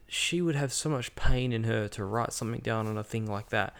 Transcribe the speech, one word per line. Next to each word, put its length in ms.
she 340
would 140
have 160
so 180
much 260
pain 360
in 140
her 240
to 160
write 260
something 300
down 260
on 100
a 60
thing 220
like 240
that, 300